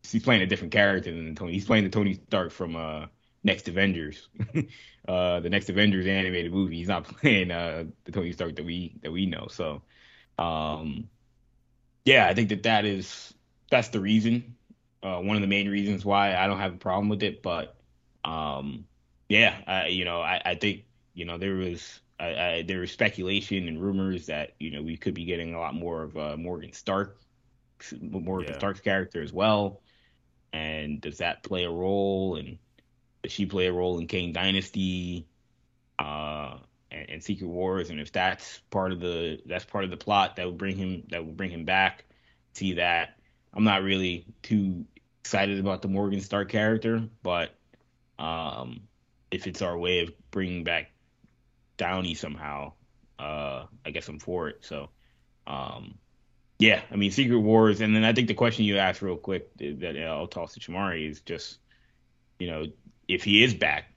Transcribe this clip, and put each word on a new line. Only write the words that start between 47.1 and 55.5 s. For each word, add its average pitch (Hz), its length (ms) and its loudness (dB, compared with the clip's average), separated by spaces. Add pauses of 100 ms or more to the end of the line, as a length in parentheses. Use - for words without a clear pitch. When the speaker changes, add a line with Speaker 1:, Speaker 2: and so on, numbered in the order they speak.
Speaker 1:
but, 87 260 0 (680)
um, 78 640 -6 (500)
if 92 160 -6
it's 87 120 -8
our 87 160 -2
way 87 280 2
of 85 80 -8 (180)
bringing 90 320 -2
back 82 300 -2 (840)
Downey 92 360 -2
somehow, 73 600 -8 (440)
uh, 71 460 -6 (200)
I 78 60 -8
guess 76 160 -8
I'm 76 140 -12
for 85 300 -4
it. - 100 -16
So, 71 300 -12 (580)
um, - 500 -10 (600)